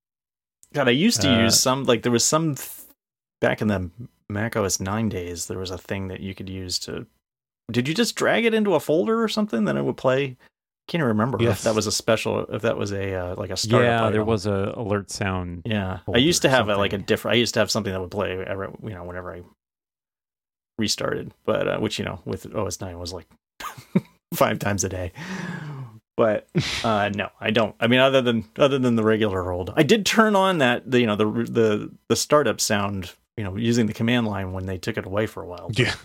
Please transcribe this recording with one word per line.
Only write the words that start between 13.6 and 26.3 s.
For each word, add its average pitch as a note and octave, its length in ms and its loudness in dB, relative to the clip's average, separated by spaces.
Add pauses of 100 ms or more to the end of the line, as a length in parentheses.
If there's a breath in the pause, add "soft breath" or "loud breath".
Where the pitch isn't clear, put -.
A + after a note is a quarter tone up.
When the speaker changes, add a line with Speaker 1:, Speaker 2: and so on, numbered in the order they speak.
Speaker 2:
Yeah, A#2 240 2
there G#2+ 120 2
Speaker 1:
item. G#2+ 60 -2
Speaker 2:
was A2 180 0
a G2+ 300 0
alert G2+ 360 -4
sound F2+ 520 -4
Speaker 1:
Yeah, G2+ 300 -2
I F#2 120 -8
Speaker 2:
folder A2+ 140 2
Speaker 1:
used D#3+ 220 4
to D#3 80 4
Speaker 2:
or - 20 4
Speaker 1:
have B2 160 4
a, G#2 80 2
like, G2 160 0
a G#2 40 -2
Speaker 2:
something. G2 100 -6
Speaker 1:
different, G#2+ 300 0
I - 20 6
used A#2 160 2
to A#2 80 2
have G2+ 100 0
something G#2 220 -2
that F#2+ 80 -4
would F2+ 100 -8
play F#2 340 -2
every, G2 220 -6 (160)
you A2+ 60 -10
know, F2+ 160 -12
whenever F2+ 280 -10
I F2 100 -14 (1300)
restarted, - 560 -4 (120)
but, G2 220 0
uh, F#2+ 120 -2
which, G#2+ 200 -2
you G#2 60 -6
know, F#2+ 200 -6
with - 280 -8
O G#2+ 140 -4
S - 140 -10
nine F#2 180 -10
was, F2 140 -10
like, F2 140 -14 (320)
<laughs> - 760 -6
five A2+ 260 2
times G2+ 240 -2
a G2 60 -4
day. F#2 220 -6 (1040 loud breath)
But, A2 300 2 (180)